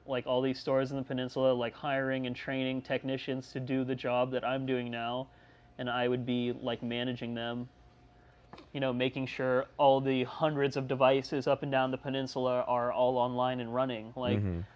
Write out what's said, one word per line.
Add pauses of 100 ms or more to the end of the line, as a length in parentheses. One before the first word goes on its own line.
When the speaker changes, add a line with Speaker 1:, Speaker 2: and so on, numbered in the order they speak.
Speaker 1:
like,
all
these
stores
in
the
peninsula,
like,
hiring
and
training
technicians
to
do
the
job
that
I'm
doing
now, (500)
and
I
would
be,
like,
managing
them, (1080)
you
know,
making
sure (120)
all
the
hundreds
of
devices
up
and
down
the
peninsula
are
all
online
and
running.
Like,
Speaker 2:
Mm-hmm. (160)